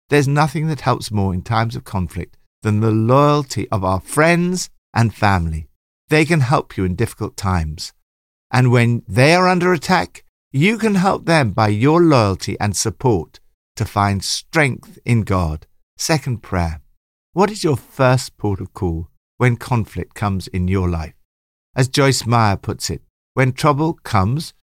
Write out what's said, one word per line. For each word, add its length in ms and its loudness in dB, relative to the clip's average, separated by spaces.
There's 180 2
nothing 400 0
that 140 -4
helps 300 -2
more 220 0
in 100 -4
times 320 -2
of 80 -10
conflict 520 -8
than 180 0
the 120 2
loyalty 800 2
of 140 -2
our 160 0
friends 680 0
and 200 2
family. 560 0
They 180 4
can 160 2
help 360 0
you 60 -2
in 120 0
difficult 420 -4
times. 560 -4
And 220 2
when 360 2
they 280 4
are 120 4
under 240 2
attack, 520 -2
you 260 2
can 180 0
help 300 0
them 260 2
by 180 0
your 320 2
loyalty 580 2
and 160 -2
support 640 -2
to 100 -4
find 380 -2
strength 840 -4
in 160 2
God. 460 -2
Second 440 -4
prayer. 400 -4
What 180 0
is 140 -10
your 140 0
first 600 -2
port 240 -4
of 120 -12
call 360 -6
when 200 2
conflict 560 -6
comes 340 -4
in 200 -4
your 200 0
life? 280 -6
As 120 2
Joyce 400 0
Meyer 300 2
puts 340 -8
it, 100 -8
"When 200 0
trouble 420 0
comes, 580 -2